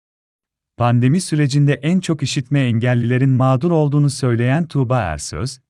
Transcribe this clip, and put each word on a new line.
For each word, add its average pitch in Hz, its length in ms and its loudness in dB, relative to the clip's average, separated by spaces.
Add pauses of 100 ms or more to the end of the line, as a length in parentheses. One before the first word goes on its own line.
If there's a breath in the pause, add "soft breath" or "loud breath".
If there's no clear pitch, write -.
(760)
Pandemi 123 440 2
sürecinde 147 520 0
en 160 260 0
çok 170 240 -4
işitme 143 360 -2
engellilerin 123 720 0
mağdur 131 420 2
olduğunu 147 380 2
söyleyen 131 580 0
Tuğba 127 320 -2
Ersöz, 82 600 -8 (100)